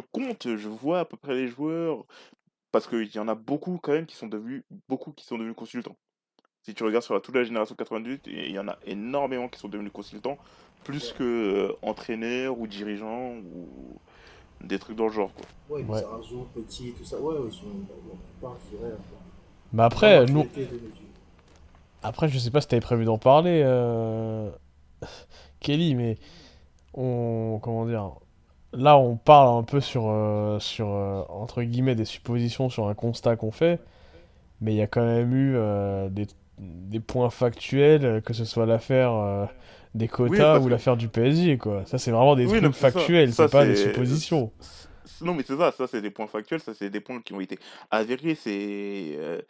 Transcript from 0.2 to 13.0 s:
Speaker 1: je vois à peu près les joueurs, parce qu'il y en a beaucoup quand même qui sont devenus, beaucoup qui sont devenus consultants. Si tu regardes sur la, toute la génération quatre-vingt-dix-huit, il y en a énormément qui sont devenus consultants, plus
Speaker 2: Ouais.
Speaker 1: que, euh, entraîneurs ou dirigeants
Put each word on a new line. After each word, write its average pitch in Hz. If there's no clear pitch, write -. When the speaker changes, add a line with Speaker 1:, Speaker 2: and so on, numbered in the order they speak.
Speaker 1:
je 107
vois 131
à 170
peu -
près 139
les 127
joueurs, 156
parce 113
qu'il 113
y 113
en 107
a 110
beaucoup 143
quand 147
même 160
qui -
sont 120
devenus, 110
beaucoup 131
qui -
sont 120
devenus 113
consultants. 117
Si 110
tu 113
regardes 110
sur 117
la, 98
toute 127
la 123
génération 110
quatre-vingt-dix-huit, 117
il -
y 95
en 101
a -
énormément 127
qui -
sont 107
devenus 101
consultants, -
plus 139
Speaker 2:
Ouais. -
Speaker 1:
que, 135
euh, 104
entraîneurs 117
ou 113
dirigeants 107